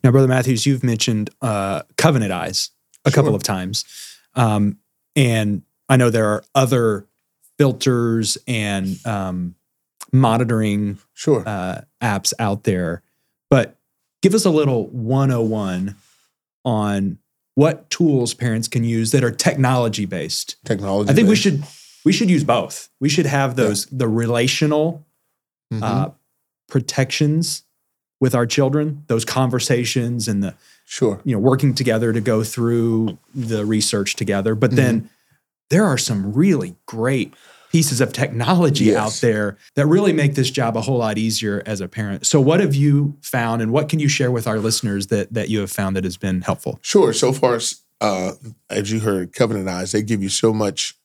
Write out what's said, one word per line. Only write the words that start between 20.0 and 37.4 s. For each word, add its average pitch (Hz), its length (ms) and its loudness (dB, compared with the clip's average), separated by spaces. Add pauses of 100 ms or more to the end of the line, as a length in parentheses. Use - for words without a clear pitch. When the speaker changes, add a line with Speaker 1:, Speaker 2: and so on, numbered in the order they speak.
Speaker 2:
Technology 101 460 -2
Speaker 1:
I 139 40 6
think 208 140 6
we 208 60 6
Speaker 2:
based. - 80 2
Speaker 1:
should, 147 200 2 (420)
we 156 80 4
should 220 160 2
use 160 140 4
both. 101 460 -2 (120)
We 139 80 0
should 151 180 2
have 135 300 0
Speaker 2:
Yeah. 120 100 2
Speaker 1:
those, 104 260 -2
the 131 160 -2
relational, 135 960 0 (680)
Speaker 2:
Mm-hmm. 110 120 -4
Speaker 1:
uh, 120 240 0 (600)
protections 147 960 -2 (580)
with 127 140 2
our 120 120 2
children, 147 600 0
those 113 180 0
conversations 120 1040 -2
and 101 140 0
the, 92 120 -4 (300)
Speaker 2:
Sure. - 400 -2
Speaker 1:
you 135 80 0
know, 113 60 0
working 131 360 2
together 113 380 0
to 117 80 0
go 110 220 0
through 117 760 0 (160)
the 113 300 -4
research 104 520 -2
together. 101 380 -2
But 107 220 2
then 123 260 2
Speaker 2:
Mm-hmm. - 40 -12 (640)
Speaker 1:
there 190 140 4
are 143 140 2
some 101 340 -4
really 123 420 2 (120)
great 117 460 -2 (380)